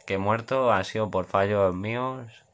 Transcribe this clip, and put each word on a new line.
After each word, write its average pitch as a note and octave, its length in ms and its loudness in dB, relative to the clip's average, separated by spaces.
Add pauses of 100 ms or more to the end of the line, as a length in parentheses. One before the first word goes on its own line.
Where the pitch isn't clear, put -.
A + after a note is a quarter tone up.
que G2 80 -2
he G2 40 0
muerto A#2 540 2
ha F#2+ 120 2
sido G#2+ 260 -2
por F2+ 160 -2
fallos G2 480 2
míos A#2+ 520 -6 (280)